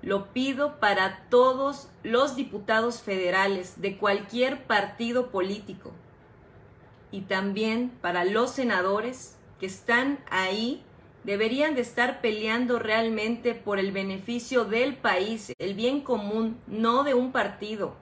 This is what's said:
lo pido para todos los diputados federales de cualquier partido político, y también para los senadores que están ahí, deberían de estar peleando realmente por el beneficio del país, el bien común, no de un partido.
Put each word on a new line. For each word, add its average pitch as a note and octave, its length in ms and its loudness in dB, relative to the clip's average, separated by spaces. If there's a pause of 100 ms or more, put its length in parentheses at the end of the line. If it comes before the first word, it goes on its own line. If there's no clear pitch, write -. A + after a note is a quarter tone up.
lo G3 260 -2
pido C4+ 520 -2
para F#3+ 500 0
todos C4 600 4 (140)
los B3 340 2
diputados A3+ 640 -2
federales F#3+ 800 0
de G3 160 -4
cualquier A3+ 680 0
partido A#3 640 0
político, G3 600 -4 (1200)
y G3 100 -8
también G#3+ 680 0 (100)
para F3 240 0
los A3 280 2
senadores G#3+ 840 0 (240)
que F#3+ 60 -6
están B3+ 540 0 (100)
ahí, G3+ 520 -2 (440)
deberían A#3+ 500 0
de B3 60 0
estar B3 400 -2
peleando A3+ 580 0
realmente A3+ 760 0
por G3+ 220 -2
el F#3+ 140 0
beneficio G3 720 -2
del A#3 320 0
país, G#3 600 -2
el F#3+ 160 -4
bien B3 260 0
común, A3 680 -2
no A#3 380 2
de C#4+ 100 2
un B3+ 200 2
partido. G#3 680 -4